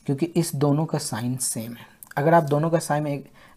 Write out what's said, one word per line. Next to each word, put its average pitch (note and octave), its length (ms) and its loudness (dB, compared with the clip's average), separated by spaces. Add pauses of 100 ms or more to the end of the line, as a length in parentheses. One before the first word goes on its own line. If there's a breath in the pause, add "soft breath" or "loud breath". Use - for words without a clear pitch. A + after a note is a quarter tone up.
क्योंकि C#3+ 200 0
इस E3 300 0
दोनों C#3+ 300 2
का D3+ 120 -2
साइन B2 400 -4
सेम A#2+ 360 -6
है। - 160 -18 (280 loud breath)
अगर D3+ 160 4
आप E3+ 100 6
दोनों D3 260 0
का E3 100 2
साइन D3+ 280 -2
एक C#3+ 220 -6 (280 loud breath)